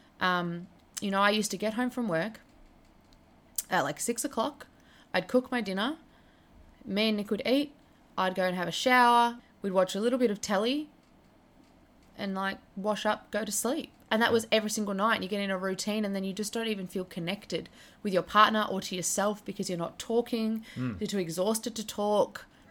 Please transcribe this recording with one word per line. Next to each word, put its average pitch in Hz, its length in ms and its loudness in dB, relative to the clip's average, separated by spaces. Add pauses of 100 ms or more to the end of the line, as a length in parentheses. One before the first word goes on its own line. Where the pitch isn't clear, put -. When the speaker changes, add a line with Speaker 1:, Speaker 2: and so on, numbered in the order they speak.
(220)
Speaker 1:
um, 175 460 -2 (340)
you 202 100 -2
know, 196 100 2
I 202 100 6
used 214 200 0
to 190 60 -6
get 214 160 -2
home 247 160 -2
from 240 180 -4
work 180 320 -2 (1300)
at, 175 140 2
like, 143 160 -4
six - 240 -4
o'clock. 285 440 -4 (460)
I'd 185 140 -2
cook 254 240 0
my 247 100 -2
dinner. 202 360 -4 (880)
Me 208 240 0
and 214 80 0
Nick 202 140 -4
would 202 140 -2
eat. 269 280 2 (440)
I'd 185 180 0
go 190 100 2
and 180 100 0
have 175 120 -2
a 170 40 -4
shower. 240 680 6 (240)
We'd 196 100 -4
watch 185 220 4
a 196 40 -2
little 240 200 2
bit 240 100 4
of 208 100 -4
telly 240 480 0 (1300)
and, 196 180 -6
like, 190 220 -4 (180)
wash 202 300 -2
up, - 260 -2
go 208 140 -2
to 208 60 -6
sleep. 262 400 -2 (180)
And 220 120 4
that 233 100 4
was 226 200 2
every 214 180 4
single 208 240 -2
night. 202 280 0
You 185 60 -4
get 202 140 -2
in 196 100 -2
a 190 60 0
routine 190 480 -2
and 196 100 -2
then 190 80 -4
you 190 100 -4
just 208 200 -6
don't 226 140 -4
even 196 200 -4
feel 185 160 -4
connected 175 640 -6 (360)
with 202 100 -2
your 175 100 4
partner 214 460 6
or 190 120 -2
to - 140 -8
yourself 196 480 -2
because 190 260 -6
you're 175 80 -4
not - 220 -6
talking. 226 640 -2 (120)
Speaker 2:
Hmm. 123 240 -4
Speaker 1:
You're 208 80 -4
too 202 120 -4
exhausted 190 560 -2
to 214 100 -8
talk. 208 600 0 (260)